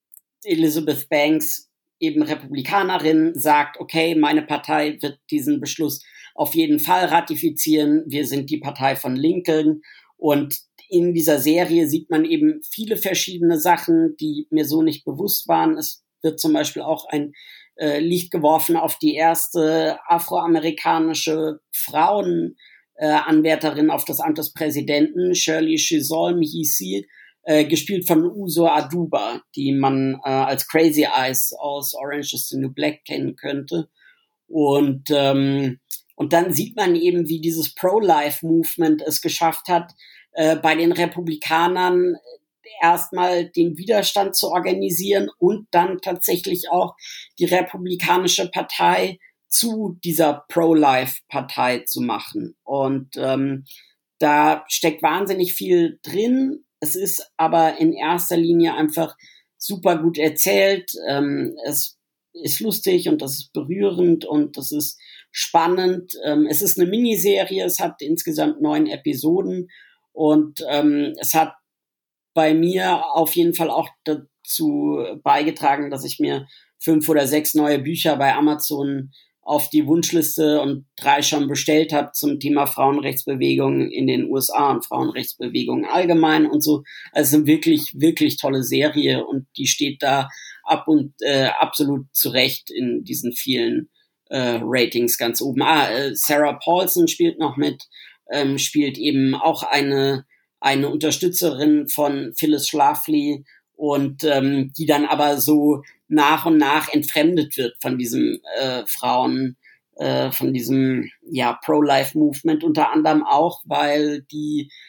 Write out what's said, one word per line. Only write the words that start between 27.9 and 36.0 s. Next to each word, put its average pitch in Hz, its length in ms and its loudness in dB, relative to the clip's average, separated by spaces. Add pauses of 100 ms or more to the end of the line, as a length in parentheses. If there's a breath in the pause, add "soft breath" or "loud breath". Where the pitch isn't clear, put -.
von 165 180 4
Uzo 175 420 -2
Aduba, 147 760 -2 (140)
die 139 180 -2
man, 135 500 0
äh, 139 60 -6
als 135 380 -2
Crazy 156 360 4
Eyes 131 560 -2
aus 143 340 -8
Orange 143 400 -8
is 139 160 -8
the 135 80 -6
New 135 140 -4
Black 151 340 -6
kennen 139 300 -6
könnte. 147 540 -6 (580 soft breath)
Und, 143 640 2
ähm, 139 680 2 (360)